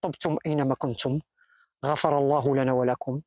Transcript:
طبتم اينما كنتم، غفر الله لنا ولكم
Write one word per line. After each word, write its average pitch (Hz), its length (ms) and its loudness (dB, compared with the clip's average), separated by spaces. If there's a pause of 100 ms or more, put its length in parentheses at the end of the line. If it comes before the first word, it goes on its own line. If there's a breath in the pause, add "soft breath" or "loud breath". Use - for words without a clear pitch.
طبتم 160 440 -2
اينما 143 300 0
كنتم، 131 440 -2 (640 soft breath)
غفر 147 320 2
الله 139 380 2
لنا 131 160 2
ولكم 127 560 0